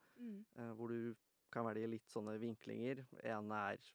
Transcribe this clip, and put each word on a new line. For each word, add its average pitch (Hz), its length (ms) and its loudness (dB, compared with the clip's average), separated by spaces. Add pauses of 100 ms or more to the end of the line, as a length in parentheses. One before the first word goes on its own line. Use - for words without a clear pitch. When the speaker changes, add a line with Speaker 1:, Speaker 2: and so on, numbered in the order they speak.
(140)
Speaker 1:
Mm. 220 260 -6 (160)
Speaker 2:
eh, 117 180 -4
hvor 117 160 -2
du 117 240 0 (380)
kan 117 120 4
velge 110 240 4
litt 113 220 -2
sånne 107 260 0
vinklinger. 117 680 -2 (160)
Ene 107 400 2 (100)
er 101 80 0 (160)